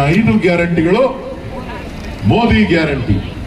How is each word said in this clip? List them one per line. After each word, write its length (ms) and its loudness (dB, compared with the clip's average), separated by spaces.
ಐದು 320 2
ಗ್ಯಾರಂಟಿಗಳು, 960 0
ಮೋದಿ 380 4
ಗ್ಯಾರಂಟಿ. 680 0